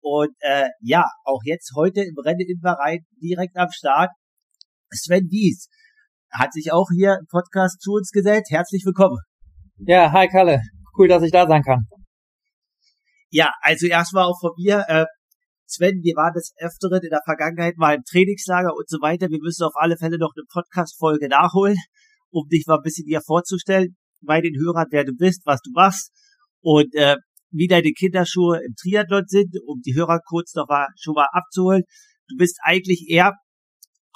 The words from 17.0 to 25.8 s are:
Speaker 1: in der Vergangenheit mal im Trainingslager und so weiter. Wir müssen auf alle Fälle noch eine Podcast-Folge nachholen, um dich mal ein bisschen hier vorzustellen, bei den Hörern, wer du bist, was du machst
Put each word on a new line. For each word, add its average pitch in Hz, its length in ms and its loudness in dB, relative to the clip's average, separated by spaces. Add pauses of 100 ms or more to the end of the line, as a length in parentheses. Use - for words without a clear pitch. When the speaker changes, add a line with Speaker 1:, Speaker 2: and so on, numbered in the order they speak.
Speaker 1:
in 165 80 -10
der 151 140 -2
Vergangenheit 165 520 -4
mal 160 180 2
im 135 140 -6
Trainingslager 185 680 0
und 147 140 -12
so 160 120 -8
weiter. 165 300 -4
Wir 156 100 -6
müssen 170 240 -6
auf 151 100 -4
alle 165 220 0
Fälle 165 220 -6
noch 160 180 -4
eine 151 160 -16
Podcast-Folge 160 760 -4
nachholen, 180 480 2 (540)
um 151 180 -6
dich 160 180 0
mal 160 100 2
ein 147 60 -2
bisschen 156 240 -8
hier 156 140 -2
vorzustellen, 180 760 -2 (260)
bei 156 180 0
den 165 180 -4
Hörern, 165 320 -2
wer 143 140 0
du 135 100 -8
bist, 175 300 0
was 143 180 0
du - 100 -18
machst 190 380 2 (500)